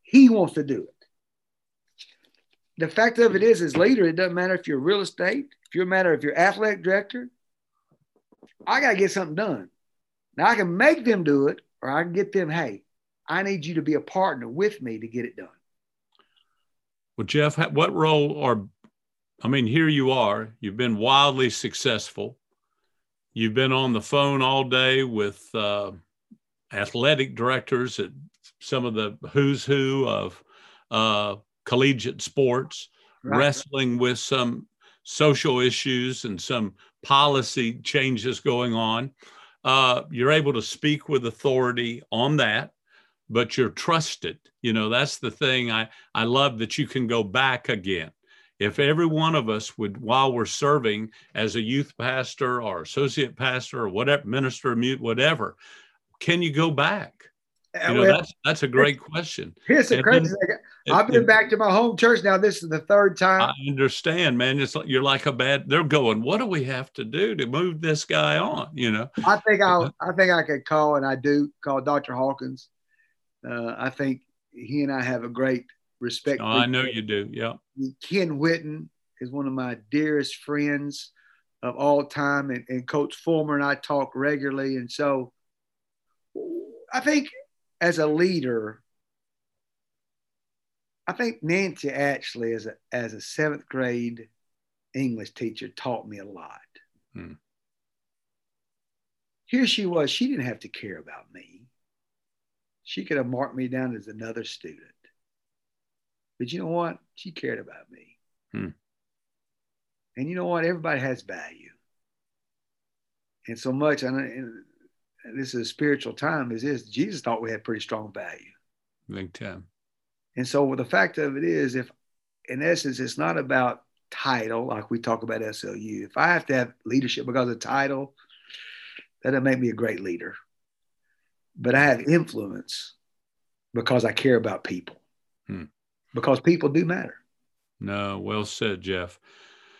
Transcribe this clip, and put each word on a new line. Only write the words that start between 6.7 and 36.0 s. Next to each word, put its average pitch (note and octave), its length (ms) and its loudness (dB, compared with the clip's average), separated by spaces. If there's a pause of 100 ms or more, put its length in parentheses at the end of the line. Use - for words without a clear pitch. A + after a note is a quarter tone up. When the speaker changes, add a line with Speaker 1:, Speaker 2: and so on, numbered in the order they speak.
Speaker 1:
director, G3+ 460 -2 (1400)
I B3+ 160 2
gotta A3+ 160 4
get F#3+ 140 4
something D#3+ 240 -4
done. D#3+ 340 -4 (680)
Now F3 120 4
I A#3 80 6
can F3+ 200 0
make C4+ 300 4
them G#3 180 4
do C#3+ 260 4
it, - 120 -6 (220)
or C3 80 -6
I D3+ 100 2
can F3 120 -6
get G3 180 -2
them, F3+ 180 0
"Hey, D3 340 -4 (440)
I F3+ 160 0
need G3 220 -4
you E3 100 -8
to E3 80 0
be D3+ 100 0
a D3+ 80 0
partner D3+ 460 -2
with G3 340 -2
me A#2 160 -8
to A2+ 100 -10
get A2+ 180 -6
it - 100 -14
done." F#2 140 -16 (1700)
Speaker 2:
Well, G#2+ 120 -6
Jeff, D3 280 2
ha-, E3 140 2
what E3 240 2
role D3+ 500 2
are, A2 240 0 (760)
I A2+ 40 -2
mean, B2+ 200 2
here D#3 200 4
you C3+ 240 2
are, A2 480 0
you've G#2 180 -8
been A#2+ 200 0
wildly C3+ 540 4
successful. - 880 -4 (960)
You've A2+ 200 0
been C3 180 2
on C3 220 2
the G#2 80 0
phone C#3+ 400 2
all C3+ 240 2
day C3 380 2
with, G#2 500 -4
uh, G2+ 380 -4 (800)
athletic C3 640 0
directors B2 640 -2
at F2+ 120 -6 (480)
some B2+ 260 -4
of A2+ 80 -4
the G#2+ 240 -4 (120)
who's C#3 340 0
who C3+ 440 0
of, G2 360 -4 (460)
uh, G#2 480 0 (260)
collegiate C3 580 0
sports, - 680 -2 (340)
Speaker 1:
Right. - 140 -2
Speaker 2:
wrestling C3+ 600 0
with B2 220 0
some B2 480 -2 (360)
social C#3 560 2
issues B2+ 640 0